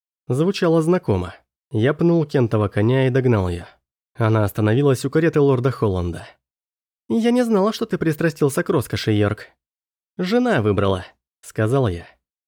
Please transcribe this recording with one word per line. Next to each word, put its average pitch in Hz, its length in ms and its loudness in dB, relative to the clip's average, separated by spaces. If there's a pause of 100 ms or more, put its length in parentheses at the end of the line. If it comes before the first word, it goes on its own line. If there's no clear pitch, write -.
(280)
Звучало 165 540 0
знакомо. 113 520 0 (360)
Я 120 240 0
пнул 170 320 2
Кентова 113 420 0
коня 123 380 0
и 131 40 0
догнал 123 380 2
ее. 87 160 -8 (520)
Она 110 280 2
остановилась 117 600 0
у 139 60 -4
кареты 156 300 2
лорда 135 300 2
Холланда. 90 560 -4 (800)
"Я 226 220 0
не 247 120 2
знала, 220 300 0
что - 120 -6
ты 190 140 -6
пристрастился 156 640 -2
к - 60 -6
роскоши, - 440 -2
Йорк". 104 360 -2 (680)
"Жена 202 460 0
выбрала", — 98 420 0 (360)
сказал 117 480 -2
я. 85 180 -8 (420)